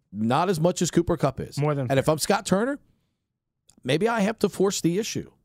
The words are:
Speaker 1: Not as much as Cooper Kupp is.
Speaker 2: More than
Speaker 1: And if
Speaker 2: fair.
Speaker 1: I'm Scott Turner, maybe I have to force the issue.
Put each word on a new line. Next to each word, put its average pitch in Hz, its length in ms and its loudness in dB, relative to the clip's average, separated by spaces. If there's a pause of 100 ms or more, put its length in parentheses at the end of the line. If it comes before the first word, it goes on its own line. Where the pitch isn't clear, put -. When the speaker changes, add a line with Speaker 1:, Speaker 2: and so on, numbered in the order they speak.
(140)
Speaker 1:
Not 123 360 0
as 175 100 0
much 170 220 2
as 175 80 0
Cooper 175 280 2
Kupp - 220 -2
is. - 180 -8
Speaker 2:
More 147 180 0
than 135 140 -4
Speaker 1:
And 135 100 4
if 123 60 0
Speaker 2:
fair. 151 80 4
Speaker 1:
I'm 156 60 -2
Scott - 260 0
Turner, 240 340 0 (1040)
maybe 160 240 0
I 233 140 0
have 214 180 0
to 202 100 0
force 190 320 -2
the 170 180 2
issue. 131 320 -8 (120)